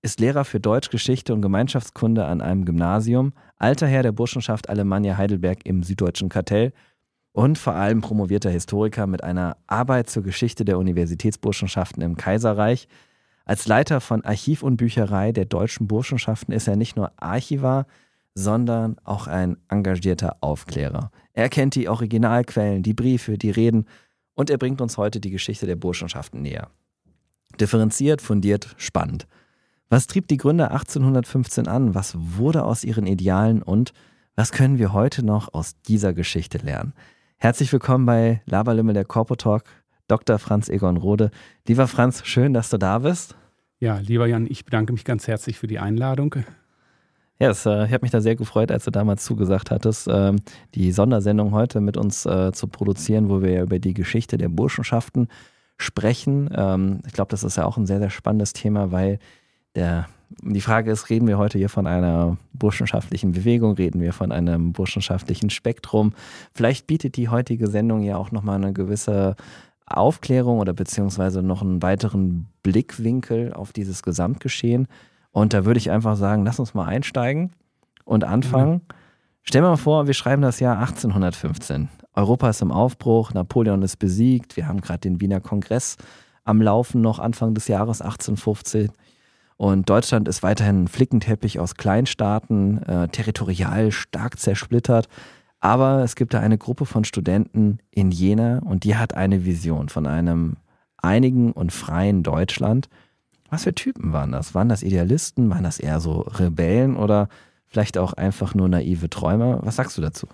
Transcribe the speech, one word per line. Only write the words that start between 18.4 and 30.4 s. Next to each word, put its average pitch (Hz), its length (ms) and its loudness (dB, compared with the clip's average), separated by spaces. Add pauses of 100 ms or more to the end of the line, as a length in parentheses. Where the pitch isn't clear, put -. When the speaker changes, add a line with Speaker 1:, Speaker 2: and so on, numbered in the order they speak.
Speaker 1:
auch 104 220 -6
ein 90 280 -2 (140)
engagierter 92 720 0
Aufklärer. 73 680 -6 (200)
Er 117 160 0
kennt 135 280 0
die 117 120 -2
Originalquellen, 110 960 0
die 104 100 0
Briefe, 117 440 0
die 104 140 -2
Reden 113 340 4 (480)
und - 160 -2
er 139 80 2
bringt 131 240 -2
uns 117 160 -4
heute 104 240 -2
die 98 100 -6
Geschichte 98 340 -6
der 90 120 -2
Burschenschaften 87 640 -6
näher. - 260 -8 (920)
Differenziert, 113 640 2
fundiert, 104 540 0
spannend. - 520 -6 (640)
Was 123 180 4
trieb 190 200 -2
die 143 100 2
Gründer 151 340 2